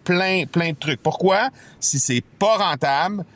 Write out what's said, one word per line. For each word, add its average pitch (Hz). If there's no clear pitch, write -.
plein, 185
plein 170
de 147
trucs. 143
Pourquoi ? 190
Si -
c'est 123
pas 214
rentable, 165